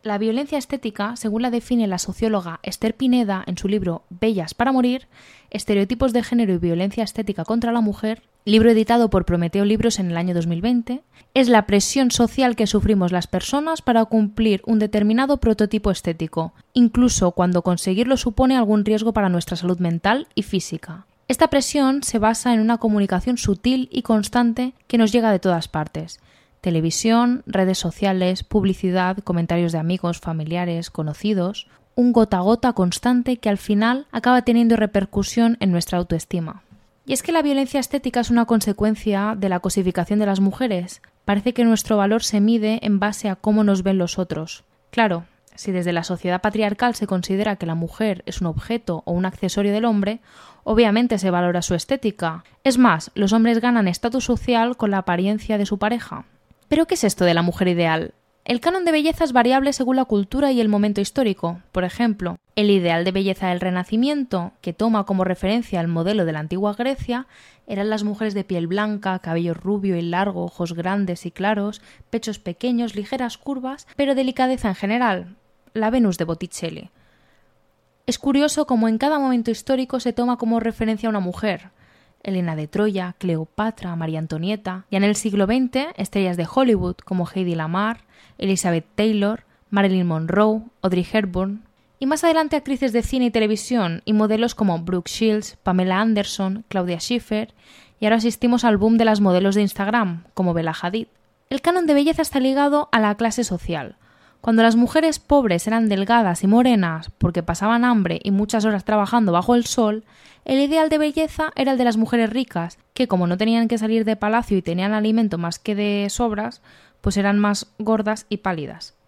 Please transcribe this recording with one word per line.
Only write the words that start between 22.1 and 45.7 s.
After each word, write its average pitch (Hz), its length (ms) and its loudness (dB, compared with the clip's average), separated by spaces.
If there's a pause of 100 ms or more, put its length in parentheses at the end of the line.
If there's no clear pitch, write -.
basa 226 340 2
en 220 60 2
una 226 180 2
comunicación 208 580 0
sutil 254 560 0
y 254 100 -4
constante 233 720 0 (120)
que - 100 0
nos 220 160 4
llega 226 200 4
de 185 80 2
todas 170 280 0
partes. 156 520 -8 (420)
Televisión, 226 840 2
redes 190 320 0
sociales, 185 640 -2
publicidad, 190 760 0
comentarios 175 520 0
de 165 80 -4
amigos, 170 400 -2
familiares, 170 720 -6
conocidos, 180 800 -4 (260)
un 247 180 4
gota 220 260 4
a - 20 0
gota 233 320 2
constante 240 640 0
que 226 120 -4
al 202 100 0
final 226 520 0
acaba 247 320 2
teniendo 233 320 4
repercusión 214 840 0
en 196 100 2
nuestra 175 280 -2
autoestima. 170 640 -6 (440)
Y - 60 -2
es 262 100 -2
que - 80 -6
la 330 120 2
violencia 277 360 0
estética 240 420 -2
es 233 100 -2
una 233 140 4
consecuencia 214 960 0
de 196 100 -2
la 180 120 0
cosificación 185 580 0
de 214 80 2
las 190 140 0
mujeres. 196 600 -2 (240)
Parece 202 300 0
que 240 100 2
nuestro 226 320 2
valor 208 280 2
se 208 160 0
mide 220 420 2
en 202 160 2
base 208 300 -2
a 190 80 -2
cómo 214 260 2
nos 196 220 4
ven 190 120 2
los 175 220 -2
otros. 165 460 -8 (260)
Claro, 180 360 0 (280)
si - 160 -8